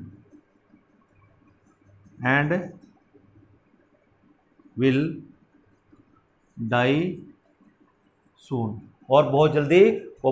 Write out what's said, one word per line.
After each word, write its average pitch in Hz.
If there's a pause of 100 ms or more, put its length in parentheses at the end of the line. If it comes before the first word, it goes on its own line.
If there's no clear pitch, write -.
(2250)
and 143 (2250)
will 131 (1500)
die 123 (1400)
soon, 110 (300)
और 139
बहुत 143
जल्दी 165 (340)
वो 135